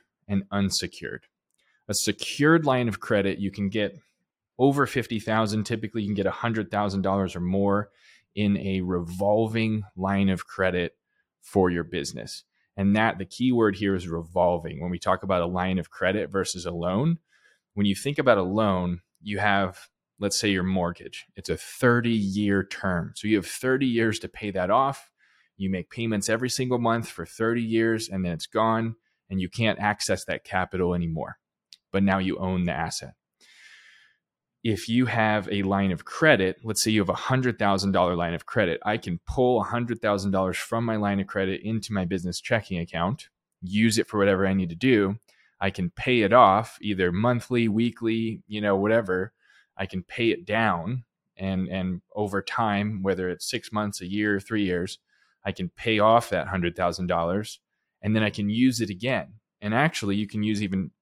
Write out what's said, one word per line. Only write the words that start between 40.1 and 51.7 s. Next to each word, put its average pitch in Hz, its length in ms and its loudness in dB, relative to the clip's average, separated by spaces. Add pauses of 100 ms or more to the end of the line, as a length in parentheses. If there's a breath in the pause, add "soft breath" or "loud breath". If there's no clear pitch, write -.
dollars 95 260 2
from 117 260 -2
my 113 120 0
line 101 220 0
of 98 100 -2
credit 95 340 -2
into 110 320 -4
my 95 100 0
business 87 380 -4
checking 104 360 -2
account, 85 520 -4 (320)
use 107 340 2
it 117 100 2
for 107 120 -4
whatever 98 280 4
I 95 60 2
need 95 160 0
to 82 80 -8
do. 104 400 4 (420 soft breath)
I 98 120 -2
can 90 180 -4
pay 123 320 0
it 101 140 4
off 110 480 8
either 95 280 0
monthly, 117 580 0
weekly, 113 800 -2
you 107 140 -8
know, 101 160 4
whatever. 98 560 2 (460 soft breath)
I 98 80 -6
can 92 160 -8
pay 117 260 -2
it 90 160 0
down, 104 600 0 (340)
and, 95 300 -2
and 92 340 -4 (120)